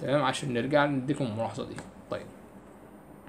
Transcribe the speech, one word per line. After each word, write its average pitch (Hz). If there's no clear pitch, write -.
تمام؟ 139
عشان 131
نرجع 135
نديكم 139
الملاحظة 110
دي. -
طيب، -